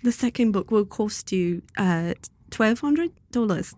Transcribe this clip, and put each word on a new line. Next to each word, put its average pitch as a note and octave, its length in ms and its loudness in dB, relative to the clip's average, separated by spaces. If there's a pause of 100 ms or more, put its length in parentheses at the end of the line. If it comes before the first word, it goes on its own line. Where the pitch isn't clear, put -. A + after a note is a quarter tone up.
The A#3+ 100 2
second A#3+ 400 2
book - 180 -2
will G#3 160 4
cost - 460 -6
you, F3 300 0 (140)
uh, E3+ 380 0 (360)
twelve A3+ 300 2
hundred D#4 320 0 (180)
dollars. G#3+ 480 -2